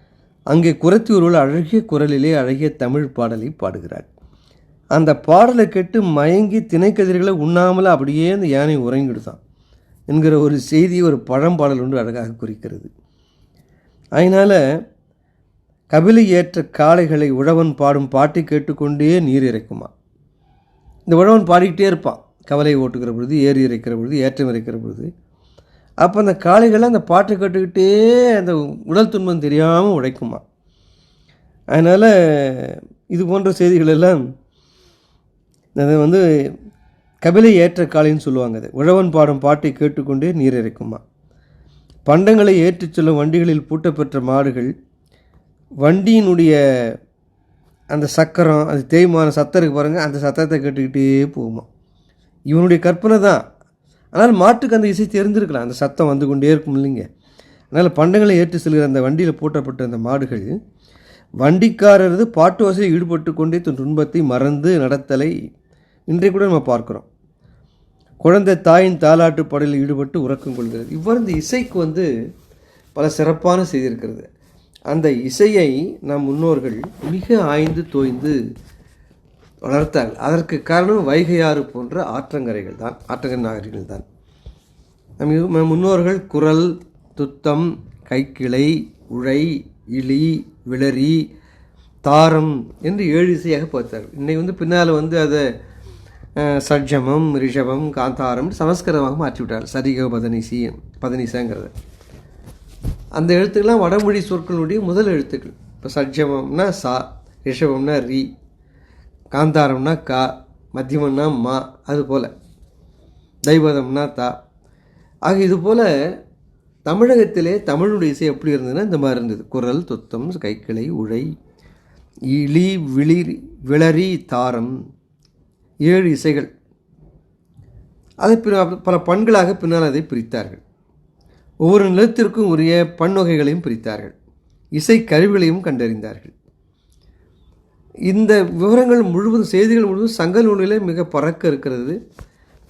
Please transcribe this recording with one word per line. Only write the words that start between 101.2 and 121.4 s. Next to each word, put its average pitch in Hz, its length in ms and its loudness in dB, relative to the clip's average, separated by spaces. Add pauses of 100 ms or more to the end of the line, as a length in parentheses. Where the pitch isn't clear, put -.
அந்த 170 260 -2
எழுத்துக்கள்லாம் 202 440 0
வடமொழி 202 400 0
சொற்களுடைய 175 640 -6
முதல் 190 240 -2
எழுத்துக்கள். - 480 -6 (220)
இப்ப - 200 -14
சட்ஜமம்னா 139 760 -4
சா, 127 520 -8 (220)
ரிஷபம்னா 135 640 -2
ரி, 131 320 -8 (960)
காந்தாரம்னா 147 720 0
கா, 131 420 -6 (280)
மத்தியமம்னா 139 640 -4
மா, 127 440 -6
அது 143 220 -6
போல 127 260 -6 (1160)
தைவதம்னா 143 640 0
தா. 123 380 -8 (680)
ஆக 185 200 0
இது 190 200 2
போல 180 500 0 (720)
தமிழகத்திலே 202 720 2
தமிழுடைய 175 540 -2
இசை 147 180 -4
எப்படி 143 280 -4
இருந்ததுன்னா 131 280 -4
இந்த 180 140 -4
மாதிரி 131 220 -2
இருந்தது. 113 280 -8
குரல், 127 360 -4
துத்தம், 127 480 -10
கைக்கிளை, 110 580 -8
உழை, 135 480 -8 (840)